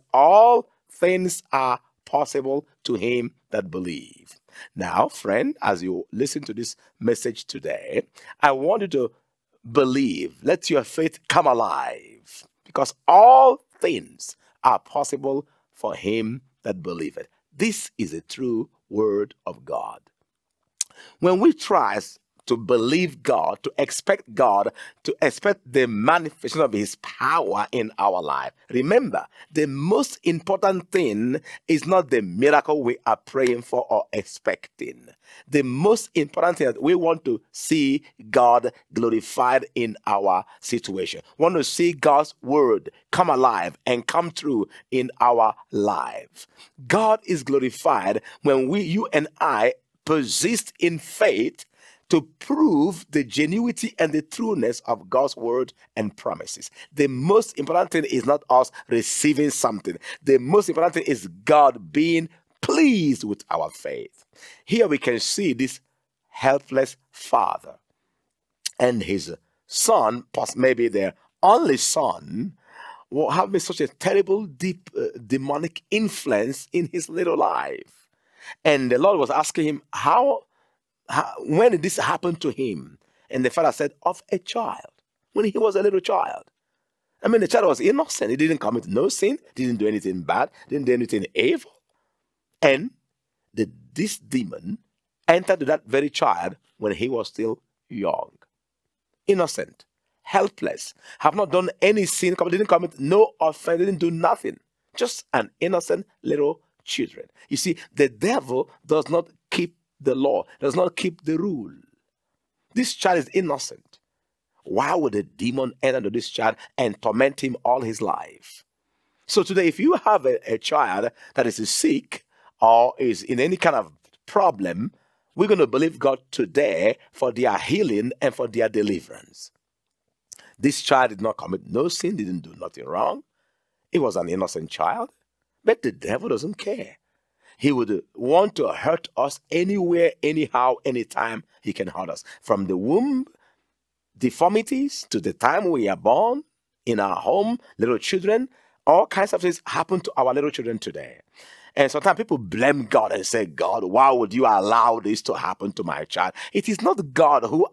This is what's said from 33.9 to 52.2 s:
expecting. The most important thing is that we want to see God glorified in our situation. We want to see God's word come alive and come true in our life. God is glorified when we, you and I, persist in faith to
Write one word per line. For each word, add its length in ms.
expecting. 960
The 160
most 500
important 460
thing 80
is 80
that 80
we 100
want 320
to 160
see 520
God 420
glorified 800
in 320
our 400
situation. 640
We 40
want 120
to 80
see 300
God's 500
word 480
come 220
alive 560
and 180
come 240
true 380
in 180
our 360
life. 760
God 380
is 160
glorified 800
when 240
we, 140
you 300
and 180
I, 320
persist 760
in 200
faith 640
to 140